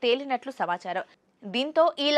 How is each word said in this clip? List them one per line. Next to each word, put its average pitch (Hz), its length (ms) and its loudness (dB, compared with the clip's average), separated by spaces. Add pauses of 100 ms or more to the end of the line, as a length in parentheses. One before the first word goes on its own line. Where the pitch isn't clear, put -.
తేలినట్లు 262 580 -2
సమాచారం. 180 440 -4 (400)
దీంతో 269 400 0 (200)
ఈ 285 140 2